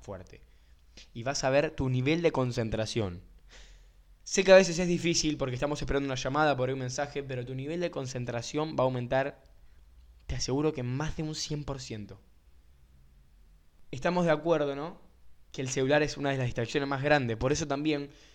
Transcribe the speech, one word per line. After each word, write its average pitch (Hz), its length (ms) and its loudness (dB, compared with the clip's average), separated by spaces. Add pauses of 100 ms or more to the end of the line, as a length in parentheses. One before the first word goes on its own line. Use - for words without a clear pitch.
fuerte. 95 400 -14 (720)
Y 117 100 -10
vas 135 220 -4
a 131 60 2
ver 147 200 4
tu 131 180 -2
nivel 131 340 2
de 165 100 4
concentración. 110 920 -2 (1000)
Sé - 200 -2
que 190 100 8
a 185 40 12
veces 175 220 6
es 180 100 2
difícil 165 480 0
porque 131 180 -4
estamos 143 280 -2
esperando 139 240 0
una 135 80 -4
llamada, 139 420 2
por 127 120 0
ahí 131 40 -2
un 135 60 -4
mensaje, 135 440 -6
pero 131 220 -8
tu 131 100 -10
nivel 147 260 -6
de 170 100 -2
concentración 131 840 -4
va 127 80 2
a 131 40 4
aumentar, 131 580 -2 (840)
te 131 80 -4
aseguro 139 380 0
que 131 100 -6
más 135 360 -4
de 160 60 -4
un 156 100 -6
cien 147 300 -6
por 135 160 -8
ciento. 101 400 -12 (1700)
Estamos 175 340 0
de 170 60 4
acuerdo, 151 440 2
¿no? 151 240 -8 (540)
Que - 80 -8
el 131 80 -6
celular 139 340 2
es 143 140 -2
una 143 140 -2
de 135 80 -2
las 127 80 0
distracciones 127 420 -2
más 139 140 -2
grandes. 139 340 2
Por 127 160 2
eso 147 160 -2
también, 143 420 -2 (240)